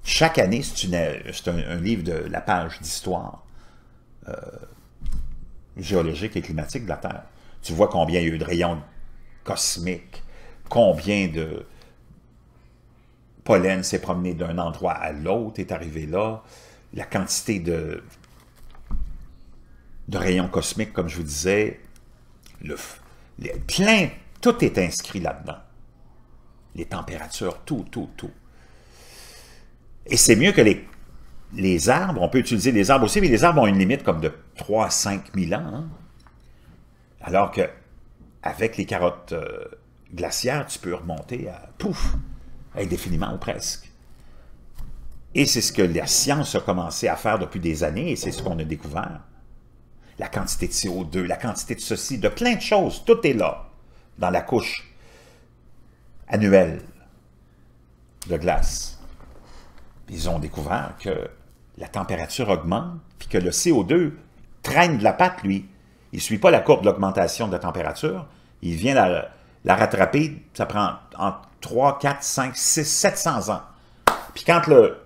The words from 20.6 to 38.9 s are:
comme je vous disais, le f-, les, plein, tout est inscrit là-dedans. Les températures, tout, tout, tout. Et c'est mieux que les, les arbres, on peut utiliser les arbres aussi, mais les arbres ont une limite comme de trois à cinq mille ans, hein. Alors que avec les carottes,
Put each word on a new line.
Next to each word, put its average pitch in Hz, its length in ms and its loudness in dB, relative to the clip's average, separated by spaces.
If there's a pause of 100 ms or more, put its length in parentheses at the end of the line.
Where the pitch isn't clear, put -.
comme 85 160 -2
je 78 80 -8
vous 85 80 -4
disais, 90 560 0 (840)
le - 140 -10
f-, - 220 -16 (420)
les, - 100 -10
plein, 202 580 2 (320)
tout 233 240 4
est 107 140 2
inscrit 92 400 -2
là-dedans. 78 400 -6 (1160)
Les 82 80 -8
températures, 85 800 -8
tout, 117 260 -4
tout, 95 260 -8
tout. - 140 -12 (1800)
Et - 80 0
c'est 113 200 8
mieux 143 160 6
que 156 80 6
les, 107 260 6 (680)
les 92 360 2
arbres, 147 340 2
on 85 60 2
peut 127 100 2
utiliser 117 320 2
les 107 220 4
arbres 123 140 6
aussi, 208 140 2
mais 190 60 4
les 117 160 6
arbres 160 200 6
ont 110 40 6
une 98 120 4
limite 98 260 2
comme 82 160 0
de 78 120 -2 (220)
trois 107 320 0
à 90 40 -4
cinq 98 440 -4
mille 90 180 0
ans, 123 140 -4
hein. 143 220 -8 (1300)
Alors 92 300 2
que 95 180 0 (720)
avec - 360 -2
les 98 100 -4
carottes, 87 460 -2